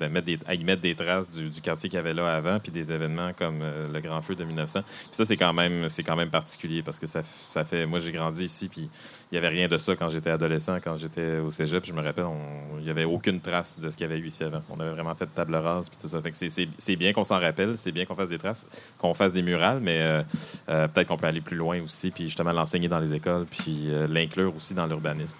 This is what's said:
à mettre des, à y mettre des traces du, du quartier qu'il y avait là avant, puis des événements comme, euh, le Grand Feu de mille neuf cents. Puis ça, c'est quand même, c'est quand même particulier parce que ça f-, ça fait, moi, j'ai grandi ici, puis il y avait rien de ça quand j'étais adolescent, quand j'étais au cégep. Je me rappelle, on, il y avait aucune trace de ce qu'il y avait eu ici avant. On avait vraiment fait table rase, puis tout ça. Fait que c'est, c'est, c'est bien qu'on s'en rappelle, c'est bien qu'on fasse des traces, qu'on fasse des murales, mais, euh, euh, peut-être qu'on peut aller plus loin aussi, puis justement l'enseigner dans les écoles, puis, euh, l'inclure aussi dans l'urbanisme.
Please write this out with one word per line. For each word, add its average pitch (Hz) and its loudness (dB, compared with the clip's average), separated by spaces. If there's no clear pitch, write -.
à 78 0
mettre 80 0
des, 85 0
à 90 -2
y 85 -2
mettre 90 2
des 87 2
traces 87 0
du, 82 -6
du 76 -12
quartier 82 -2
qu'il 92 -2
y - 0
avait 82 0
là 85 2
avant, 87 2
puis 104 -12
des 80 -4
événements 80 -2
comme, 80 -2
euh, 76 -4
le 78 -4
Grand 80 -4
Feu 92 -6
de 87 -6
mille 80 -6
neuf 78 -2
cents. 98 -2
Puis - -16
ça, 113 2
c'est 107 4
quand 90 6
même, 85 4
c'est 82 -4
quand 82 2
même 82 2
particulier 82 -2
parce 78 -6
que 82 -6
ça 80 -2
f-, - -10
ça 78 0
fait, 82 0
moi, 82 0
j'ai 82 -2
grandi 82 -2
ici, 90 -6
puis 80 -8
il 90 -2
y - 2
avait 85 4
rien 87 4
de 82 4
ça 92 2
quand 85 0
j'étais 80 0
adolescent, 80 2
quand 82 -4
j'étais 80 -2
au 78 -2
cégep. 80 0
Je 90 -10
me 80 -2
rappelle, 76 -2
on, 76 -8
il 76 -6
y 80 -2
avait 80 2
aucune 87 2
trace 85 -2
de 80 -4
ce 78 -8
qu'il 85 -2
y - -2
avait 80 -2
eu 82 -6
ici 78 -6
avant. 80 -4
On 82 -8
avait 80 -4
vraiment 82 -4
fait 90 -4
table 82 -2
rase, 85 0
puis - -20
tout - -10
ça. 80 -4
Fait 82 -4
que 80 -8
c'est, 85 -4
c'est, 87 0
c'est - 0
bien 90 4
qu'on 104 2
s'en 95 4
rappelle, 95 2
c'est - -4
bien 87 -2
qu'on 90 -6
fasse 92 -2
des 85 -2
traces, 95 -4
qu'on 85 4
fasse 98 6
des 90 4
murales, 87 6
mais, 87 4
euh, 78 6
euh, 80 4
peut-être 85 4
qu'on 85 0
peut 78 0
aller 80 2
plus 85 -4
loin 85 0
aussi, 82 -4
puis 87 -4
justement 82 0
l'enseigner 85 2
dans 85 2
les 80 2
écoles, 85 0
puis, 76 -4
euh, 76 2
l'inclure 82 2
aussi 80 -6
dans 90 0
l'urbanisme. 78 -2